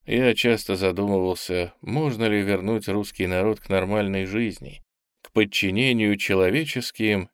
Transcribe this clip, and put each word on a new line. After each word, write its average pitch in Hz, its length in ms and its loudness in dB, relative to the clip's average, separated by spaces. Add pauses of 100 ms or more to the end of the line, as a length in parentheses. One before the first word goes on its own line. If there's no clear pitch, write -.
Я 120 280 2
часто 107 420 0
задумывался, 92 1080 0
можно 123 420 -2
ли 104 160 2
вернуть 101 480 0
русский 101 380 -2
народ 95 340 0
к - 80 -16
нормальной 98 560 0
жизни, 95 580 -6 (400)
к - 100 -20
подчинению 107 840 2
человеческим 104 1160 0